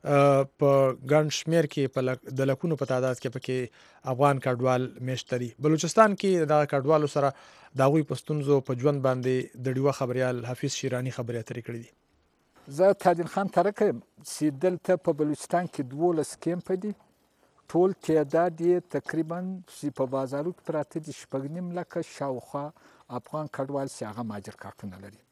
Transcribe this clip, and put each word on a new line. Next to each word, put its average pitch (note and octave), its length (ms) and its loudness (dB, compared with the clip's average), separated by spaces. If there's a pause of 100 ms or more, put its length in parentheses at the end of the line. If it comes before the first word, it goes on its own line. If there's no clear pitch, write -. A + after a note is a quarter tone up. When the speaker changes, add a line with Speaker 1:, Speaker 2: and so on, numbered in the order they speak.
Speaker 1:
آه، C#3+ 400 6 (160)
په C3+ 460 4
ګڼ D3+ 240 4
شمېر D#3+ 360 0
کې C#3 220 -2
په C3 140 -4
لک-، B2+ 280 -4
د C3+ 120 -4
لکونو C#3 340 0
په C3 100 -4
تعداد B2+ 300 0
کې - 140 -8
پکې B2+ 280 -6 (460)
افغان C3+ 360 2
کډوال B2+ 520 0 (100)
مېشته B2+ 360 -4
دي. A#2+ 120 -6 (100)
بلوچستان E3 560 4
کې F#3+ 240 0
د D#3 60 2
دغه D3+ 200 4
کډوالو D3 420 2
سره C#3 260 0 (440)
د C#3 40 2
هغوی D3 200 6
په C#3 140 -4
ستونزو C#3+ 440 0
په C3 140 -4
ژوند C#3 280 0
باندې B2+ 640 -2
د C3 100 -2
ډیوه C3+ 180 2
خبریال B2 540 -2
حفیظ B2+ 260 -6
شیراني B2+ 380 -4
خبرې A#2 300 -6
اترې B2 220 -10
کړې A#2 220 -10
دي. - 80 -20 (760)
Speaker 2:
زه F3+ 260 4
تاجن E3+ 400 2
خان G3 140 -2
ترک G3 340 2
یم G3+ 180 2 (240)
چې - 200 -6 (200)
دلته F#3 320 2
په F3 160 -2
بلوچستان D3+ 540 0
کې - 160 -8
دولس D3 560 0
کیمپ F3 340 -4
دي. G3 200 -2 (800)
ټول F3+ 200 4 (160)
تعداد D#3+ 540 2
یې F3 180 4 (100)
تقریباً E3+ 800 -4
چې - 220 -8
په C3+ 160 -2
بازارو C3+ 460 -4
کې - 140 -18
پراته D#3 340 -4
دي D#3 120 -10
شپږ - 400 -8
نیم F3 200 -8
لکه E3+ 300 -6 (160)
شاوخوا C#3+ 520 -6 (380)
افغان D3+ 380 -8 (120)
کډوال C#3 300 -4
چې - 160 -12
هغه A2 200 -8
مهاجر G#2 340 -10
کارتونه G2 460 -14
لري. G#2 180 -20 (100)